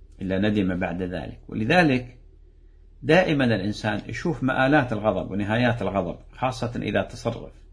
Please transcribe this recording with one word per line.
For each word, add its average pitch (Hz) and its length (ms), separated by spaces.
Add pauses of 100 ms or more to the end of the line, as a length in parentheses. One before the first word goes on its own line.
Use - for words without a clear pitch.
(220)
إلا 95 180
ندم 98 400
بعد 90 220
ذلك. 87 460
ولذلك 127 720 (840)
دائما 156 420
الإنسان 104 600
يشوف 131 360
مآلات 131 500
الغضب 98 380
ونهايات 110 500
الغضب، 92 380 (120)
خاصة 123 440
إذا 104 260
تصرف. 92 500 (220)